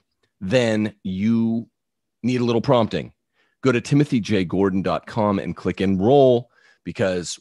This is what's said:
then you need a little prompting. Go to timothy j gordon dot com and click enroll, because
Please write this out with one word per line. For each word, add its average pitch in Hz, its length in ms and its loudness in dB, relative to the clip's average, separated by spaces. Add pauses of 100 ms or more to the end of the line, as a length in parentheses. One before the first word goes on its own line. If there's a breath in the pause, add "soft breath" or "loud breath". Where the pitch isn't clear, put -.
(400)
then 107 640 0
you 113 640 -2 (540)
need 123 160 -2
a 123 60 0
little 117 160 2
prompting. 104 520 0 (480)
Go 131 120 2
to 120 80 0
timothy 143 400 0
j 95 240 0
gordon 95 360 0
dot 87 240 -4
com 104 340 -2
and 85 180 -8
click 110 240 -6
enroll, 120 680 2 (340 soft breath)
because 92 560 -4